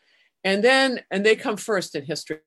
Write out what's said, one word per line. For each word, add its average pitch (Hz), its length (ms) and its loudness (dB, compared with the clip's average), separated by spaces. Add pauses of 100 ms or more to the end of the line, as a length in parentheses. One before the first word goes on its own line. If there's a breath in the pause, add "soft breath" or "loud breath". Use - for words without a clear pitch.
(440 soft breath)
And 196 180 0
then, 262 380 4 (100)
and 196 140 -2
they 220 120 6
come 220 200 -4
first 185 380 -4
in 147 100 -6
history. 151 420 -8